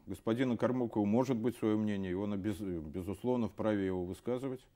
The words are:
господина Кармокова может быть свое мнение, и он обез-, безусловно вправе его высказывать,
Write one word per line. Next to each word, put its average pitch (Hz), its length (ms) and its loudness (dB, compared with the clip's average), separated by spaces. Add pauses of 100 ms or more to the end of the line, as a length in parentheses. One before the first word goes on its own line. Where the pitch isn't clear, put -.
господина 117 500 0
Кармокова 117 480 2
может 123 320 4
быть 110 200 0
свое 107 200 2
мнение, 101 360 0
и - 20 0
он 104 200 -2
обез-, 98 260 -4
безусловно 95 880 -2
вправе 101 380 0
его 92 180 0
высказывать, 127 560 -4 (160)